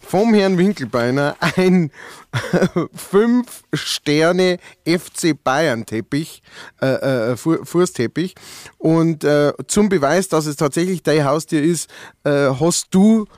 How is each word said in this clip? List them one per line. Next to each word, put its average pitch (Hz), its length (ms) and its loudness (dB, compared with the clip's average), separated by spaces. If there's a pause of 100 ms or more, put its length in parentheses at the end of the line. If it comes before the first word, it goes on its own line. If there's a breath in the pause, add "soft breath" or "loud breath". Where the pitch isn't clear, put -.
vom 220 340 2
Herrn 190 240 2
Winkelbeiner 139 760 0 (200)
ein 180 360 2 (400 loud breath)
<laughs> 170 400 -2 (220)
fünf 233 680 0 (100)
Sterne 175 840 0 (260 loud breath)
F 165 280 -2
C 160 220 -2
Bayern 135 520 -2
Teppich, 143 560 -6 (380 loud breath)
äh, 131 60 0 (460)
äh, 120 40 -4
Fu-, 160 280 -2
Fußteppich. 170 680 -2 (440 loud breath)
Und, 165 440 2
äh, 147 300 2 (160)
zum 208 200 2
Beweis, 170 400 2
dass 156 180 0
es 147 100 -6
tatsächlich 170 480 -2
dein 151 200 2
Haustür 151 380 -2
ist, 165 260 -2 (360 loud breath)
äh, 143 240 2 (100)
hast 165 320 0
du 208 360 4 (120 soft breath)